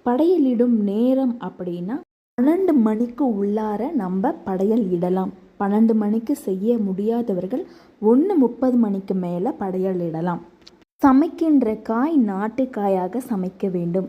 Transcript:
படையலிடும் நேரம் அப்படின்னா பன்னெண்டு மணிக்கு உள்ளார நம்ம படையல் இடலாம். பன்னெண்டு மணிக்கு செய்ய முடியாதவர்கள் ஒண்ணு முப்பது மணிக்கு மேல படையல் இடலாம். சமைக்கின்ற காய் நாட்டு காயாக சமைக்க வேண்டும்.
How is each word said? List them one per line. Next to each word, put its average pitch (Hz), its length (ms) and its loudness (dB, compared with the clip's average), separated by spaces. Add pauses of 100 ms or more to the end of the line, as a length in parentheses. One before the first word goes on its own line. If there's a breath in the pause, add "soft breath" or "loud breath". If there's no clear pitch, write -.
படையலிடும் 247 760 2
நேரம் 240 580 0
அப்படின்னா 180 580 -8 (400)
பன்னெண்டு 330 360 2
மணிக்கு 240 520 0
உள்ளார 214 680 -2
நம்ம 190 400 -2 (140)
படையல் 196 460 0
இடலாம். 180 420 0 (260)
பன்னெண்டு 214 340 2
மணிக்கு 220 420 0
செய்ய 214 420 -2
முடியாதவர்கள் 208 840 -2 (380 loud breath)
ஒண்ணு 277 360 4
முப்பது 247 400 2
மணிக்கு 196 360 0
மேல 180 380 -2
படையல் 185 480 -4
இடலாம். 170 420 -4 (600)
சமைக்கின்ற 269 800 2
காய் 262 360 -2
நாட்டு 220 460 0
காயாக 202 640 -2
சமைக்க 185 420 -4
வேண்டும். 180 380 -2